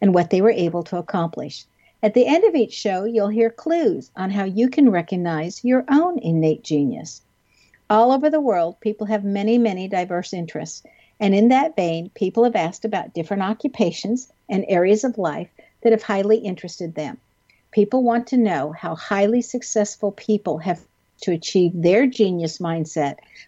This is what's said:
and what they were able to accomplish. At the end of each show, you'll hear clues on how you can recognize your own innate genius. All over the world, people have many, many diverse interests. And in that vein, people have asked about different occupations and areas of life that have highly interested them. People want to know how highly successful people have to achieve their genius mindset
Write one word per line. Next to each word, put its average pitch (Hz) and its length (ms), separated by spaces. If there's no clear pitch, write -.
and 196 100
what 175 200
they 185 100
were 214 80
able 175 360
to 180 120
accomplish. 165 680
At 208 140
the 247 100
end 320 180
of 381 120
each 247 180
show, 190 300
you'll 214 240
hear 226 240
clues 262 640
on 190 160
how 196 140
you 208 240
can 262 200
recognize 175 760
your 254 240
own 330 300
innate 156 460
genius. 139 580
All 226 200
over 277 200
the 302 100
world, 185 380
people 214 260
have 208 180
many, 202 360
many 190 280
diverse 180 460
interests. 165 480
And 196 160
in 220 140
that 277 260
vein, 170 400
people 208 280
have 240 120
asked 175 300
about 202 280
different 190 300
occupations 208 880
and 190 180
areas 190 360
of 247 160
life 160 300
that 233 80
have 220 120
highly 208 340
interested 180 580
them. 151 240
People 214 320
want 240 240
to 262 100
know 165 340
how 165 240
highly 208 460
successful 214 680
people 202 460
have 165 240
to 190 100
achieve 175 420
their 180 320
genius 185 520
mindset 160 580